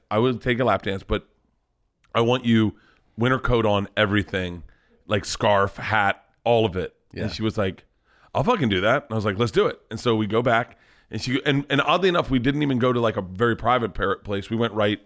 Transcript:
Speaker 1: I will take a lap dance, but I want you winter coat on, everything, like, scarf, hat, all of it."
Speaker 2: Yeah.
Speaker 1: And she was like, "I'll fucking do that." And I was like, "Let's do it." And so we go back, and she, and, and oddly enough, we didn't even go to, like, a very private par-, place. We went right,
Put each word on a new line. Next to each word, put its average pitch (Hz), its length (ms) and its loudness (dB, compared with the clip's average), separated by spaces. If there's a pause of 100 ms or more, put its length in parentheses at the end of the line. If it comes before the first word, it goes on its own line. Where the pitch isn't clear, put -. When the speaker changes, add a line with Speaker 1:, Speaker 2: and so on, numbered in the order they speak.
(100)
Speaker 1:
I 104 80 0
will 123 180 2
take 120 240 -2
a 131 40 0
lap 104 180 2
dance, 98 200 -6
but 104 240 -4 (880)
I 113 60 0
want 123 240 2
you 110 300 4 (420)
winter 127 220 2
coat 120 280 2
on, 101 300 0
everything, 95 680 0 (460)
like, 104 160 -2
scarf, 101 540 2
hat, 101 440 0 (220)
all 113 220 4
of 87 100 -4
it." 85 180 -6 (180)
Speaker 2:
Yeah. 92 120 -6
Speaker 1:
And 104 80 -4
she - 100 -8
was 107 140 -2
like, 98 280 -4 (500)
"I'll 127 100 0
fucking 190 240 2
do 92 140 2
that." 123 220 2
And - 80 -12
I - 20 -4
was 110 100 -2
like, 101 140 -2
"Let's 117 140 0
do 190 140 2
it." - 140 -6 (100)
And 113 80 -10
so 117 160 0
we 110 120 0
go 110 160 0
back, 120 340 0 (340)
and 107 100 -8
she, 127 260 -4
and, 143 240 2
and 135 100 2
oddly 165 280 2
enough, 170 220 0
we 131 80 2
didn't 139 240 0
even 139 160 0
go 127 140 2
to, 120 80 0
like, 113 160 0
a 104 60 -4
very 101 340 0
private 117 380 -2
par-, 98 240 -2
place. 98 320 -8
We 113 60 -4
went 113 180 -2
right, 104 320 0